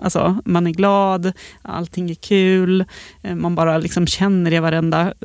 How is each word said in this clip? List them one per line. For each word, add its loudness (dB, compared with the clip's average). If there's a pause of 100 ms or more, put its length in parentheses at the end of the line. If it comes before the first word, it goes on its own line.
Alltså, 0
man 0
är -2
glad, 0 (300)
allting -8
är -6
kul, 2 (380)
eh, -6
man -2
bara 2
liksom -2
känner 0
i 2
varenda 0 (100)